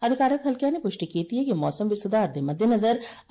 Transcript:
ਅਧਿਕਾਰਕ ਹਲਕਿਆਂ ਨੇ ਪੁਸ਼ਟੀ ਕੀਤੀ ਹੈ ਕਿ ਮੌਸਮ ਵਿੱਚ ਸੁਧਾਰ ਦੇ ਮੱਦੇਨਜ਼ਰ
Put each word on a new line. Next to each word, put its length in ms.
ਅਧਿਕਾਰਕ 400
ਹਲਕਿਆਂ 260
ਨੇ 60
ਪੁਸ਼ਟੀ 280
ਕੀਤੀ 320
ਹੈ 60
ਕਿ 100
ਮੌਸਮ 340
ਵਿੱਚ 140
ਸੁਧਾਰ 260
ਦੇ 120
ਮੱਦੇਨਜ਼ਰ 600